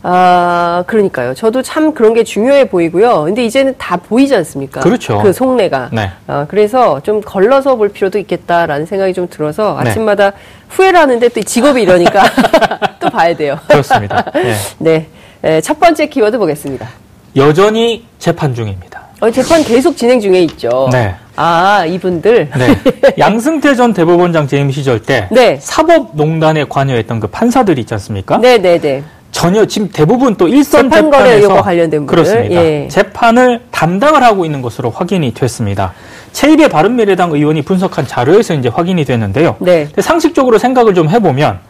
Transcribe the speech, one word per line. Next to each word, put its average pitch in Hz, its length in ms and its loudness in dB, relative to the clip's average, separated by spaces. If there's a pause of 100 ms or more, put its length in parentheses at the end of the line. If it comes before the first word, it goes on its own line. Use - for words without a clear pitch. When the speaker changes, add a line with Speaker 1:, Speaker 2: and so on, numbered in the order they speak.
Speaker 1:
아, 175 800 2
그러니까요. 180 460 -2
저도 226 300 -2
참 311 320 -2
그런 226 180 2
게 226 120 0
중요해 254 440 0
보이고요. 175 560 0
근데 220 180 -2
이제는 262 360 -2
다 - 180 -6
보이지 262 400 0
않습니까? 139 460 -6
Speaker 2:
그렇죠. 131 400 -2
Speaker 1:
그 185 100 2
속내가. 185 640 -2
Speaker 2:
네. 104 160 -4 (160)
Speaker 1:
아, 143 200 -4
그래서 208 540 0
좀 214 220 -4
걸러서 254 540 0
볼 208 120 -2
필요도 196 300 -4
있겠다라는 170 680 -4
생각이 190 300 -4
좀 180 160 -6
들어서 151 520 -4
Speaker 2:
네. 123 60 0
Speaker 1:
아침마다 202 440 0 (360)
후회를 381 320 2
하는데 247 300 2
또 226 100 -6
직업이 247 400 0
이러니까 180 420 4 (380)
<laughs> - 400 -4
또 349 80 -2
봐야 170 260 0
돼요. 147 320 -4
Speaker 2:
그렇습니다. 139 560 0 (120)
네. 294 200 -2 (140)
Speaker 1:
<laughs> - 80 -18
네. 160 300 0 (360)
에, 160 200 0
첫 - 180 -4
번째 320 260 2
키워드 226 300 -2
보겠습니다. 143 500 -6 (500)
Speaker 2:
여전히 214 680 2 (140)
재판 156 360 -4
중입니다. 104 500 -10 (160)
Speaker 1:
어, 226 100 2
재판 277 340 0
계속 262 320 0
진행 240 240 2
중에 185 220 2
있죠. 127 500 -2
Speaker 2:
네. 110 220 0 (200)
Speaker 1:
아, 170 520 2
이분들. 180 720 -2
Speaker 2:
네. 233 200 2 (180)
Speaker 1:
<laughs> - 220 2
Speaker 2:
양승태 254 560 0
전 233 200 2
대법원장 170 540 2
재임 143 220 0
시절 131 300 -2
때 113 300 -2
Speaker 1:
네. 220 320 4
Speaker 2:
사법농단에 160 1080 0
관여했던 123 520 -2
그 104 80 -6
판사들 226 500 0
있지 113 160 -8
않습니까? 104 420 -6
Speaker 1:
네, 240 220 2
네, 175 200 2
네. 143 240 -4 (300)
Speaker 2:
전혀 190 340 0
지금 208 260 -6
대부분 226 440 0
또 180 100 2
일선 277 420 2
Speaker 1:
재판 311 220 4
거래 277 140 4
Speaker 2:
재판에서 240 140 4
Speaker 1:
의혹과 196 240 4
관련된 165 440 0
분들. - 80 -2 (100)
Speaker 2:
그렇습니다. 185 300 0 (100)
Speaker 1:
예. 151 240 -2
Speaker 2:
재판을 240 760 0 (100)
담당을 233 500 2
하고 202 220 2
있는 143 180 -4
것으로 117 280 -6
확인이 175 440 -4
됐습니다. 101 580 -4 (400)
최입의 294 360 4
바른미래당 185 640 0
의원이 151 300 0
분석한 180 440 -2
자료에서 170 480 0
이제 123 140 -2
확인이 170 360 -2
됐는데요. 120 540 -2
Speaker 1:
네. 165 280 0
Speaker 2:
근데 - 160 -4
상식적으로 285 560 2
생각을 240 360 2
좀 160 160 2
해보면 143 480 0 (120)